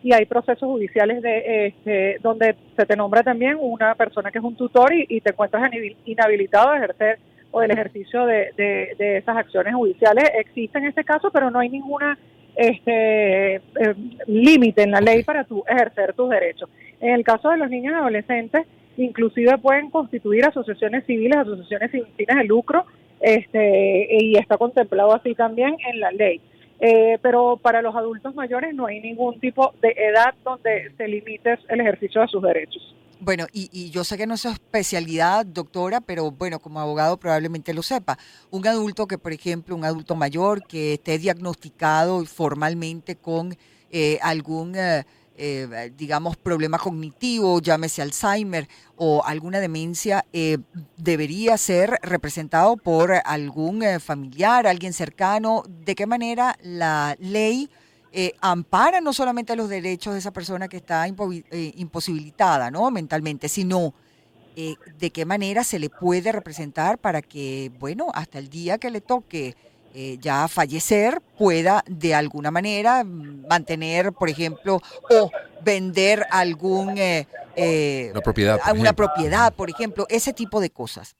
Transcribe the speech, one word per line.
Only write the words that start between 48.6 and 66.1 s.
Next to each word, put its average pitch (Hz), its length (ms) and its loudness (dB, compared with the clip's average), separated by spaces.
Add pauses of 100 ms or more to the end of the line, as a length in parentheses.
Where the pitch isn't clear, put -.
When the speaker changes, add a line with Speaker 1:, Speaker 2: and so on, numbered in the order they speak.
Speaker 3:
o 151 280 2
alguna 160 360 -4
demencia, 170 760 -4
eh, 160 240 0 (400)
debería 170 600 0
ser 196 440 2
representado 170 720 0
por 175 360 2 (120)
algún, 156 600 -6
eh, 190 160 0
familiar, 156 640 0
alguien 180 280 0
cercano. 214 760 -2
¿De 170 260 -8
qué 202 140 -4
manera 233 560 -2
la 156 560 -2
ley, 220 500 -2 (440)
eh, 180 280 -4
ampara 190 580 2
no 302 140 -4
solamente 240 420 -4
los 220 140 -6
derechos 185 440 -8
de 196 60 -6
esa 190 120 -10
persona 190 360 -10
que 185 100 -16
está 170 300 -4
impovi-, 185 420 -8
eh, 165 280 -8
imposibilitada, 156 920 -2
¿no? 202 220 -2
mentalmente, 156 560 -6
sino, 180 460 -2 (640)
eh, 160 180 -10 (240)
de 170 120 -6
qué 165 140 -8
manera 202 380 -4
se 214 160 -6
le 147 100 -6
puede 180 440 -2